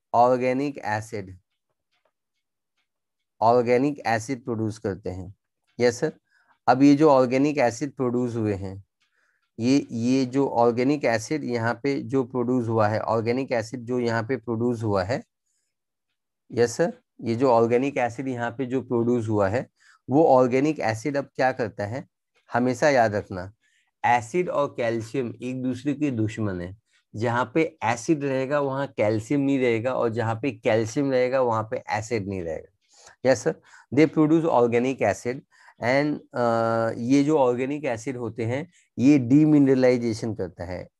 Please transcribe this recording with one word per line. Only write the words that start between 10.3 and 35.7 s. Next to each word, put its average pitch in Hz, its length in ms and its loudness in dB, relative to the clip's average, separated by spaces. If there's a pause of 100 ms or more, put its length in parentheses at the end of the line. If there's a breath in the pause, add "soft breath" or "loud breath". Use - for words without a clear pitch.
ऑर्गेनिक 123 560 2
एसिड 120 380 -2
यहाँ 117 400 -2
पे 139 180 -2
जो 127 220 -2
प्रोड्यूस 120 440 -2
हुआ 110 200 2
है, 107 120 -2
ऑर्गेनिक 117 520 -2
एसिड 117 280 -4
जो 120 200 -4
यहाँ 117 240 -2
पे 127 140 -4
प्रोड्यूस 117 460 -4
हुआ 101 200 0
है, 123 200 -4 (1300)
यस 117 200 2
सर, 170 220 -2 (280)
ये 117 140 -2
जो 131 160 2
ऑर्गेनिक 120 460 2
एसिड 127 300 -4
यहाँ 120 240 -6
पे 127 140 -8
जो 127 160 -2
प्रोड्यूस 120 460 0
हुआ 104 220 2
है, 120 200 -2 (400 soft breath)
वो 147 180 4
ऑर्गेनिक 131 520 4
एसिड 110 380 -4
अब 139 180 -6
क्या 131 160 0
करता 104 340 -6
है, 104 220 -10 (460)
हमेशा 127 360 2
याद 113 260 4
रखना, 95 380 -8 (520)
एसिड 120 440 0
और 143 280 -2
कैल्शियम 117 640 -4
एक 127 220 -8
दूसरे 127 300 -4
के 147 180 -2
दुश्मन 107 500 -4
है। 92 160 -12 (380)
जहाँ 117 380 -2
पे 160 300 0
एसिड 120 400 -2
रहेगा 135 360 -2
वहाँ 139 280 -4
कैल्शियम 113 540 -2
नहीं 139 180 0
रहेगा, 123 340 0
और 117 160 0
जहाँ 113 260 -4
पे 131 160 -4
कैल्शियम 117 600 0
रहेगा 127 300 0
वहाँ 113 220 0
पे 113 260 -8
एसिड 107 380 -4
नहीं 95 160 -6
रहेगा। 80 300 -10 (520 soft breath)
यस 127 140 4
सर, - 220 -4 (320 soft breath)
they 143 200 4
produce 156 320 4
organic 120 560 2
acid 120 380 -2 (440 soft breath)